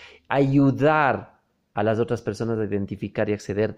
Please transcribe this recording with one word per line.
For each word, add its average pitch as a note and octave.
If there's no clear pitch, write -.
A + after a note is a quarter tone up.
ayudar C3+
a G#2
las A2
otras A#2
personas A2+
a A2
identificar G2+
y G#2
acceder G#2